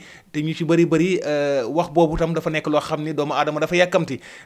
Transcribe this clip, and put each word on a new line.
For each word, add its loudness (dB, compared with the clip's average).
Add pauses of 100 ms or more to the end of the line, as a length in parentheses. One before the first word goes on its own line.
(320)
te -6
ñu -2
ci -6
bari 4
bari, 2
euh, 0
wax -2
boobu 2
tam 0
dafa -4
nekk -4
loo 2
xam -4
ni -6
doomu -2
aadama 0
dafa -2
yàkkamti. 0 (260)